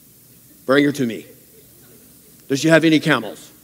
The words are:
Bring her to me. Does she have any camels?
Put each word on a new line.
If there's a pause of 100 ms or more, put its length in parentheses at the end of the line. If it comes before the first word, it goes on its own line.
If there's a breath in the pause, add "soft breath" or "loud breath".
(680)
Bring
her
to
me. (1200)
Does
she
have
any
camels? (140)